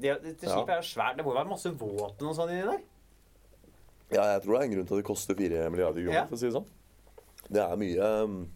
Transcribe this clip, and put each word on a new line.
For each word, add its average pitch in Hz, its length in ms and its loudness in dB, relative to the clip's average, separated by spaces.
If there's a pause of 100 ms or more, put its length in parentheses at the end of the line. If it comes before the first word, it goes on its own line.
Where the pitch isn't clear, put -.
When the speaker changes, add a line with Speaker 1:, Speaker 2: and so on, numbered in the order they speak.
Speaker 1:
Det, 139 140 2 (100)
dette 160 240 -8
Speaker 2:
Ja. 92 80 2
Speaker 1:
skipet 151 180 0
er 170 60 0
jo - 80 -8
svært. - 280 0
Det 151 80 -4
må 135 80 0
jo 127 60 2
være 180 140 -2
masse 175 180 -4
våpen 104 560 -4
og 156 80 -4
sånn 170 160 -2
inni 185 160 -2
der. 392 140 -2 (1300)
Speaker 2:
Ja, 101 120 4 (100)
jeg 98 100 0
tror 104 120 4
det 127 60 4
er 143 80 2
en 101 80 0
grunn 92 100 -2
til 101 100 0
at 101 60 2
det - 40 -6
koster 98 280 -2
fire 85 340 2
milliarder 85 340 2
kroner, 85 120 2
Speaker 1:
Ja. - 100 4
Speaker 2:
for 120 100 -6
å 113 40 -8
si 123 80 0
det 120 80 0
sånn. - 120 -2 (800)
Det 104 140 2
er 87 160 0
mye, 90 240 0
ehm, 107 340 2 (180)